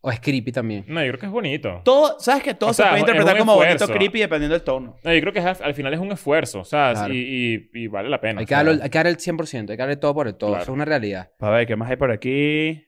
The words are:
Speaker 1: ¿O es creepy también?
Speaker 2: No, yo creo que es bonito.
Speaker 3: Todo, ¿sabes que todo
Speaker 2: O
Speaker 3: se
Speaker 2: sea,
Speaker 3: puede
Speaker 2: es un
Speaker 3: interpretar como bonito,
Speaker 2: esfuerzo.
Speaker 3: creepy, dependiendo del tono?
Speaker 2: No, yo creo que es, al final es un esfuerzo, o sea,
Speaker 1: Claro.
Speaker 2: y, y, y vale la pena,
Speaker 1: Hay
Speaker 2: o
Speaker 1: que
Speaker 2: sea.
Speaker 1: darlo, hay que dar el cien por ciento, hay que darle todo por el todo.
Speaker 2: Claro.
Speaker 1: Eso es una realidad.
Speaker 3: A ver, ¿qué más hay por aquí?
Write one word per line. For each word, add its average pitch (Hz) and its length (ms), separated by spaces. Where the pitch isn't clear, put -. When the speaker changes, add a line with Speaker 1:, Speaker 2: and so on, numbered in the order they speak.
Speaker 1:
¿O 127 40
es 120 80
creepy 127 320
también? 110 360
Speaker 2:
No, 160 160
yo 131 100
creo 123 60
que 208 60
es 196 60
bonito. 139 520
Speaker 3:
Todo, 277 360
¿sabes 269 240
que 269 100
todo - 160
Speaker 2:
O 254 60
Speaker 3:
se 208 80
Speaker 2:
sea, 190 80
Speaker 3:
puede 202 80
Speaker 2:
es 208 60
un 233 40
Speaker 3:
interpretar 190 300
como 214 160
bonito, 175 180
Speaker 2:
esfuerzo. 208 220
Speaker 3:
creepy, 196 240
dependiendo 156 340
del 170 100
tono? 131 400
Speaker 2:
No, 165 80
yo 165 80
creo 180 140
que 202 60
es, 185 220
al 143 120
final 139 220
es 165 40
un 196 120
esfuerzo, 160 480
o 90 40
sea, 143 300
Speaker 1:
Claro. 107 180
Speaker 2:
y, 123 640
y, 117 120
y - 20
vale 101 200
la 139 140
pena, 110 180
Speaker 1:
Hay 110 40
Speaker 2:
o - 20
Speaker 1:
que 139 80
Speaker 2:
sea. 147 100
Speaker 1:
darlo, 156 200
hay 143 80
que 156 80
dar 165 80
el 170 100
cien 170 180
por 156 120
ciento, 113 260
hay 110 40
que 123 40
darle 139 160
todo 143 160
por 143 140
el 98 80
todo. 104 160
Speaker 2:
Claro. 90 100
Speaker 1:
Eso 107 100
es 131 40
una 147 100
realidad. 107 540
Speaker 3:
A 107 100
ver, 117 160
¿qué 113 100
más 117 140
hay 127 60
por 127 160
aquí? 151 760